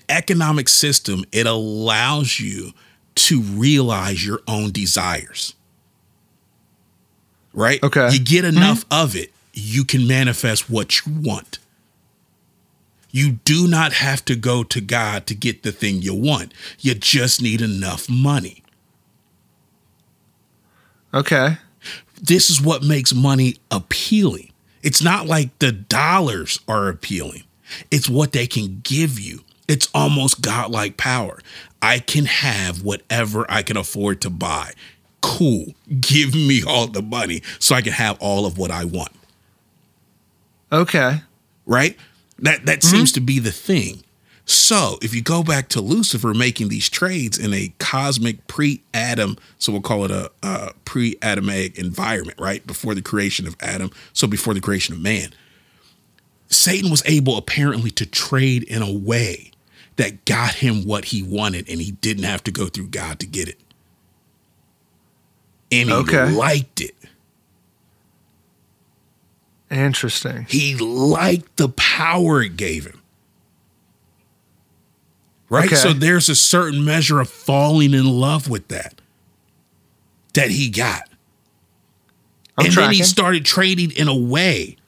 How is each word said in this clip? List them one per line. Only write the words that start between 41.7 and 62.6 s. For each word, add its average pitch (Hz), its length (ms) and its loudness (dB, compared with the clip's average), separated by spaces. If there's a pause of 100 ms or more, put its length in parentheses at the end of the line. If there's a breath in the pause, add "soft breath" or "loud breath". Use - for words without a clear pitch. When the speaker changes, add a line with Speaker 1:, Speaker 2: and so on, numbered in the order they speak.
Speaker 1:
That, 147 260 0
that 151 160 0
Speaker 2:
Mm-hmm. 175 140 6
Speaker 1:
seems 240 180 4
to 135 80 -2
be 131 180 0
the 113 120 0
thing. 120 520 -2 (420 soft breath)
So 151 580 2
if 113 100 -4
you 117 80 -2
go 165 220 0
back 143 260 0
to 123 120 -2
Lucifer 120 520 0
making 117 360 0
these 107 200 -2
trades 175 480 -2
in 104 160 -2
a 98 240 -4
cosmic 131 720 -2
pre-Adam, 120 880 -2 (220 soft breath)
so - 120 -2
we'll 101 100 -4
call 101 240 -2
it 98 60 -2
a, 95 200 -6 (100)
a - 320 -6 (120)
pre-Adamic 101 920 -2
environment, 95 640 -6
right? 98 260 -6
Before - 300 -6
the 92 80 -6
creation 101 420 -2
of 85 140 -12
Adam, 95 320 -8 (220 loud breath)
so - 120 0
before 107 300 -2
the 95 60 -4
creation 95 340 -4
of 78 60 -10
man. 98 320 -2 (1120 soft breath)
Satan 190 420 2
was 151 160 2
able 135 320 4
apparently 117 540 -2
to - 160 -6
trade 131 560 0
in 113 180 -4
a 101 100 -4
way 104 600 -4 (460 soft breath)
that 101 280 -2
got 117 300 0
him 107 320 0
what 104 180 -4
he 104 160 -4
wanted, 95 480 -4
and 82 120 -6
he 98 100 -6
didn't 98 320 -4
have 98 220 -4
to 104 60 -4
go 95 160 -6